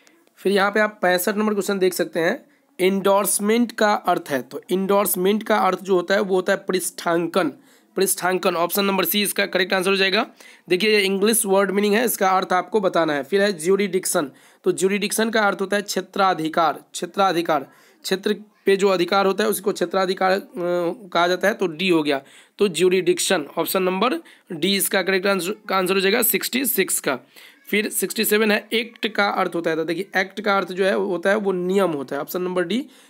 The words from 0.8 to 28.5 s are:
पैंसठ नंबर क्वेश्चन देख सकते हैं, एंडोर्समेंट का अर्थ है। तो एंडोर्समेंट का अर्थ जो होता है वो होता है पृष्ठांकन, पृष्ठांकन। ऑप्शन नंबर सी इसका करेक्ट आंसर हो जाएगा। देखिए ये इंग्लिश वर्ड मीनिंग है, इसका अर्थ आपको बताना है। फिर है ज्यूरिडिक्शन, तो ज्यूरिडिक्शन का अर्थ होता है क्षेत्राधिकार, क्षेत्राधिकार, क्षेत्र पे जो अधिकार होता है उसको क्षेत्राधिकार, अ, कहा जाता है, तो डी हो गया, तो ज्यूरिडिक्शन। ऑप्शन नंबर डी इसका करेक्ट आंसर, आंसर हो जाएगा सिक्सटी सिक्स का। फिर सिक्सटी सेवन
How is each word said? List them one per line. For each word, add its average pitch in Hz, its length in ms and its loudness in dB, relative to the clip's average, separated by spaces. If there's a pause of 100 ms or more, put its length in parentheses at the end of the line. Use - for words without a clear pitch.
पैंसठ 180 340 2
नंबर 214 180 0
क्वेश्चन 202 260 -2
देख 185 140 2
सकते 175 260 -4
हैं, 180 260 -2 (340)
एंडोर्समेंट 196 920 2
का 214 220 2
अर्थ 180 360 0
है। 139 120 -2
तो 143 200 -12 (100)
एंडोर्समेंट 196 720 0
का 214 140 0
अर्थ 185 260 0
जो 185 120 0
होता 175 180 0
है 208 80 2
वो 190 140 0
होता 185 180 0
है 190 40 0
पृष्ठांकन, 175 960 -2 (440)
पृष्ठांकन। 185 600 0
ऑप्शन 175 300 0
नंबर 190 200 0
सी 208 160 0
इसका 196 240 -2
करेक्ट 185 280 -2
आंसर 190 160 0
हो 196 60 2
जाएगा। 190 320 0 (420)
देखिए 185 220 2
ये 208 100 4
इंग्लिश 196 440 2
वर्ड 196 260 2
मीनिंग 202 220 2
है, 233 120 2
इसका 202 240 0
अर्थ 190 240 0
आपको 180 260 0
बताना 165 340 0
है। 143 100 -4
फिर 196 180 0
है 202 180 0
ज्यूरिडिक्शन, 185 720 0 (320)
तो 185 80 2
ज्यूरिडिक्शन 196 580 0
का 220 180 0
अर्थ 196 140 0
होता 196 140 -2
है 208 60 0
क्षेत्राधिकार, 175 1000 0 (100)
क्षेत्राधिकार, 170 800 -2 (320)
क्षेत्र 196 300 -2 (320)
पे 196 100 4
जो 196 140 4
अधिकार 190 360 2
होता 190 180 0
है 220 60 0
उसको 202 240 -2
क्षेत्राधिकार, 185 580 0
अ, 202 180 -2 (640)
कहा 175 140 4
जाता 180 200 0
है, 214 60 2
तो 196 140 -2
डी 170 220 -2
हो 160 140 4
गया, 143 180 0 (360)
तो 202 100 4
ज्यूरिडिक्शन। 175 800 2 (120)
ऑप्शन 175 260 -2
नंबर 190 300 0 (380)
डी 185 240 -2
इसका 190 260 0
करेक्ट 190 260 0
आंसर, 196 460 -4
आंसर 190 200 0
हो 196 60 0
जाएगा 196 220 2
सिक्सटी - 440 -2
सिक्स - 340 -2
का। 135 200 -4 (500)
फिर 208 200 -2
सिक्सटी 202 360 -4
सेवन 214 260 2